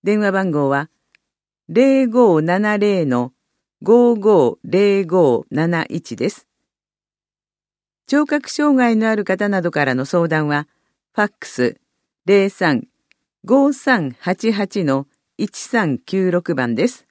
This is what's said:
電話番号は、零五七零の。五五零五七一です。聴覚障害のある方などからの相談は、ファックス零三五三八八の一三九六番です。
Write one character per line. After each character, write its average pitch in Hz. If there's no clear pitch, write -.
電 208
話 208
番 190
号 147
は、 143
零 269
五 220
七 208
零 196
の。 123
五 240
五 196
零 196
五 156
七 165
一 -
で 120
す。 -
聴 -
覚 294
障 294
害 240
の 220
あ 220
る 208
方 190
な 196
ど 135
か 147
ら 131
の 131
相 170
談 156
は、 147
フ -
ァ 208
ッ -
ク -
ス 123
零 196
三 160
五 277
三 175
八 208
八 196
の 139
一 -
三 180
九 185
六 175
番 120
で 165
す。 -